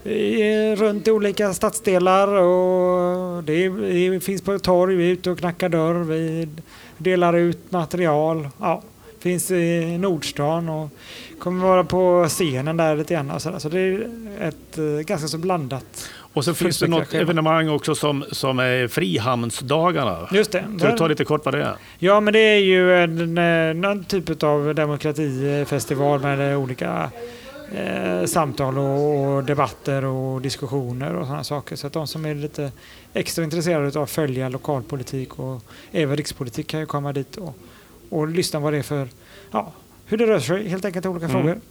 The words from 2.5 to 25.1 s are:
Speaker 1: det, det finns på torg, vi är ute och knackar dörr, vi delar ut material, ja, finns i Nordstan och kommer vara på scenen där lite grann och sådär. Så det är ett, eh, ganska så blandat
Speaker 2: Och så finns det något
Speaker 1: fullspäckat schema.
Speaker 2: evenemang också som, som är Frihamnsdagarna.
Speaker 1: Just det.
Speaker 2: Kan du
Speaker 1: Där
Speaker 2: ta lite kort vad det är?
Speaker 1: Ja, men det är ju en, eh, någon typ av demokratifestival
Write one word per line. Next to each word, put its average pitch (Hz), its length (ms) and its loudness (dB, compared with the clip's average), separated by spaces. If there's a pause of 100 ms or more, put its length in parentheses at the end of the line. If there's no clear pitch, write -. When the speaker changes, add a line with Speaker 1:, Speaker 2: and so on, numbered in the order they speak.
Speaker 1:
det, 165 260 0
det 185 500 0
finns 190 220 -4
på 196 180 -2
torg, 185 360 4
vi 175 120 4
är 180 60 4
ute 180 180 -2
och 170 80 -4
knackar 175 300 -2
dörr, 165 240 2
vi 165 540 -2 (500)
delar 180 360 4
ut 170 380 2
material, 160 760 0 (120)
ja, 180 220 -2 (380)
finns 175 320 -2
i 170 460 0
Nordstan 165 720 -2
och 156 200 -6 (500)
kommer 185 280 -2
vara 185 160 6
på 175 460 4
scenen 151 480 0
där 156 180 4
lite 156 180 -2
grann 143 180 -2
och 165 100 -4
sådär. - 180 -6
Så 151 100 -6
det 175 100 -2
är 190 280 0 (340)
ett, - 360 -8
eh, 156 60 -2 (220)
ganska 156 220 -4
så 151 100 -6
blandat 156 720 -4 (240)
Speaker 2:
Och 147 120 0
så 170 80 0
finns 165 260 0
det 170 80 2
något 165 100 4
Speaker 1:
fullspäckat 147 140 -2
schema. 160 100 0 (100)
Speaker 2:
evenemang 160 380 2
också 151 260 0
som, 147 360 0
som 131 280 0
är 127 280 2
Frihamnsdagarna. 131 1400 0
Speaker 1:
Just 208 200 2
det. 185 80 0
Speaker 2:
Kan 202 180 -6
du 165 100 4
Speaker 1:
Där 240 100 4
Speaker 2:
ta 165 100 4
lite 147 180 0
kort 151 200 0
vad 131 80 0
det 143 100 0
är? 113 100 -2 (260)
Speaker 1:
Ja, 196 200 6
men 208 140 2
det 220 60 6
är 214 200 6
ju 180 440 6
en, 165 340 0
eh, 165 380 2
någon 196 280 -2
typ 160 400 -2
av 147 320 2
demokratifestival 143 1400 0